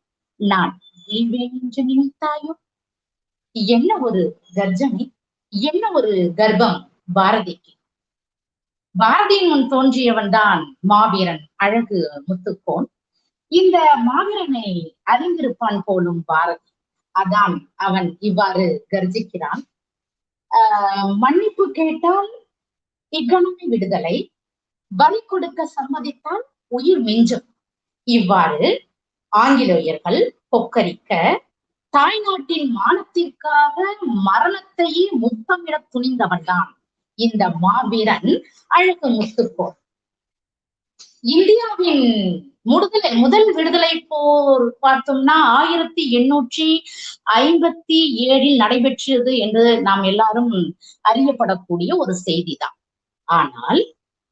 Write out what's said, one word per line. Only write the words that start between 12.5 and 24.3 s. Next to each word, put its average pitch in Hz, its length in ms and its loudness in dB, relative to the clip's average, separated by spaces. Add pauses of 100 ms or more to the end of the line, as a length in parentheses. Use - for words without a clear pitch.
இந்த 359 240 4 (200)
மாவீரனை 277 720 -2 (400)
அறிந்திருப்பான் 247 800 -2
போலும் 175 400 -2
பாரதி. 170 460 -4 (440)
அதான் 190 400 0 (200)
அவன் 185 460 -4
இவ்வாறு 185 680 -2
கர்ஜிக்கிறான். 185 720 -6 (880)
ஆஹ், 202 640 0
"மன்னிப்பு 349 540 0
கேட்டால் 339 600 -2 (800)
இக்கணமே 349 540 -2
விடுதலை, 190 500 -4 (800)